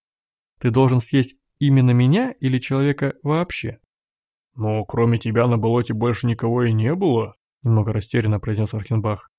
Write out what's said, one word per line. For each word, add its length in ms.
«Ты 100
должен 300
съесть 360
именно 320
меня 500
или 180
человека 640
вообще?» 580
«Но 300
кроме 340
тебя 280
на 120
болоте 360
больше 320
никого 380
и 80
не 220
было», 400
немного 300
растерянно 480
произнес 340
Архенбах. 640